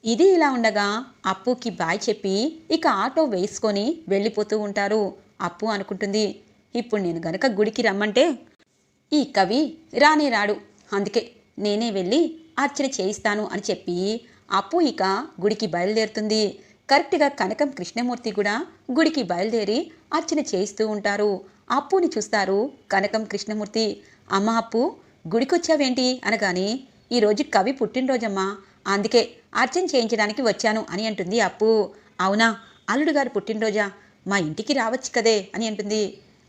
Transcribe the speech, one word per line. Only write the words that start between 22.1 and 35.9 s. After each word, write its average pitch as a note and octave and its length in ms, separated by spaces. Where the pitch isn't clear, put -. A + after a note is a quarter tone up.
కనకం G#3 340
కృష్ణమూర్తి. G#3 760
"అమ్మ G3 180
అప్పు, A#3 460
గుడికొచ్చావేంటి?" B3+ 960
అనగానే, G3+ 560
"ఈరోజు G#3+ 300
కవి A#3+ 300
పుట్టినరోజమ్మా, A3 840
అందుకే G#3 440
అర్చన C4 300
చేయించడానికి A3+ 580
వచ్చాను" G#3+ 480
అని G#3 160
అంటుంది G3+ 340
అప్పు. G#3 500
"అవునా, G#3 360
అల్లుడు D4+ 220
గారు C#4 160
పుట్టినరోజా? G#3 600
మా G3+ 120
ఇంటికి E3+ 340
రావచ్చు B3+ 420
కదే" A3 400
అని A3+ 120
అంటుంది. G#3 520